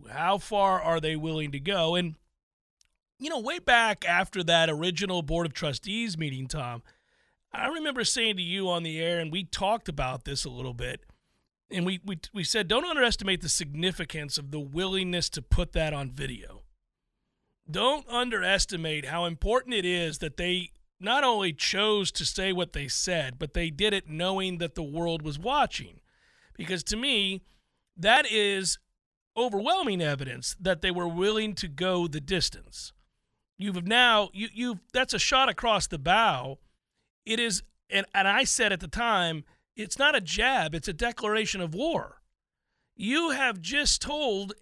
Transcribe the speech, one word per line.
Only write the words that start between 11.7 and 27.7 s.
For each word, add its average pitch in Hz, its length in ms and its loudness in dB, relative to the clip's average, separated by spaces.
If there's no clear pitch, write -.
and 175 140 0
we, 185 180 -2
we, 190 140 -6
we 185 120 -4
said, 208 240 0
"Don't 247 160 2
underestimate 226 580 2
the 165 60 -6
significance 156 880 -2
of 139 120 -10
the 151 100 -4
willingness 175 680 -2
to 139 120 -8
put - 300 4
that 156 200 0
on 139 180 -6
video." 131 520 -10
Don't 247 380 0
underestimate 185 960 0
how 170 200 -2
important 226 480 0
it 180 100 2
is 175 340 0
that 156 180 -8
they 180 340 -2
not 240 260 2
only 208 280 2
chose 202 600 2
to - 120 -2
say 190 280 0
what 175 200 -2
they 143 160 -6
said, 131 500 -2
but 151 160 -6
they 170 160 0
did 196 240 2
it 185 140 -2
knowing 180 500 -2
that 170 160 -4
the 170 80 -6
world 160 400 -2
was 147 160 -6
watching. 220 640 -2
Because 170 280 -4
to 208 120 -4
me, 208 460 0